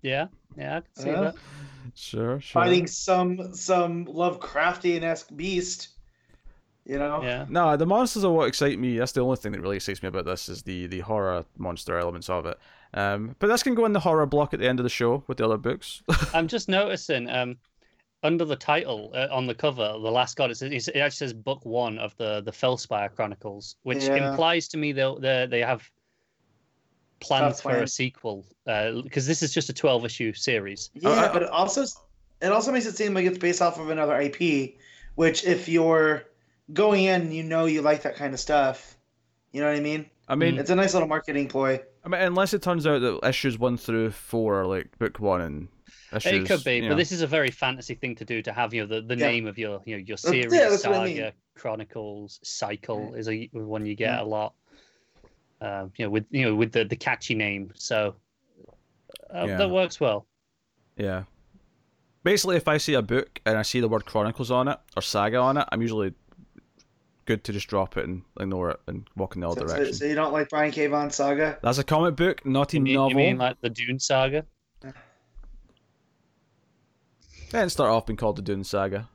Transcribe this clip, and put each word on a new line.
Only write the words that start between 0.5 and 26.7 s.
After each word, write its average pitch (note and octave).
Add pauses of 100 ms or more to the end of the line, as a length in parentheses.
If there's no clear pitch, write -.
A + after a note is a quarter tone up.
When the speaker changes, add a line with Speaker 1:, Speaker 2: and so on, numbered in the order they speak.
Speaker 1:
yeah, C#3+
I E3+
can -
see C3+
Speaker 2:
Uh, F3+
Speaker 1:
that. E3 (580)
Speaker 3:
Sure, A#2+
sure. E3+
Speaker 2:
Fighting F3
some, F3+
some F3
Lovecraftian-esque E3+
beast, F3+ (960)
you C#3
know? D3
Speaker 1:
Yeah. B2+
Speaker 3:
No, D#3
the D#3+
monsters G#3+
are F#3
what D#3+
excite C#3
me. B2
That's A#2+
the C3
only B2+
thing G#2+
that F#2+
really G2
excites F#2+
me F#2+
about F2+
this F2+
is -
the, F2+
the F2+
horror F#2+ (120)
monster F2
elements F2
of F2
it. E2 (360)
Um, G2+
but G3+
this A#3
can B3+
go A3+
in G#3+
the G3+
horror D#3
block D3
at D3
the B2
end B2+
of B2
the A#2+
show B2
with B2+
the A2+
other A2
books. - (160)
<laughs> -
Speaker 1:
I'm E3
just -
noticing, F#3
um, B2 (640)
under E3
the D3
title, B2+
uh, C3
on B2+
the A#2
cover, C3 (100)
The A2 (140)
Last B2
God, C3
it A2+
says, C3+
it -
actually C#3+ (160)
says A#2+
book C3+
one A#2
of A2
the, G#2+
the G#2+
Felspire G#2+
Chronicles, G2+
which C3
Speaker 2:
Yeah. C#3
Speaker 1:
implies E3
to D#3+
me D3+
they'll, C3+
they, C3
they A#2+
have A#2+ (1300)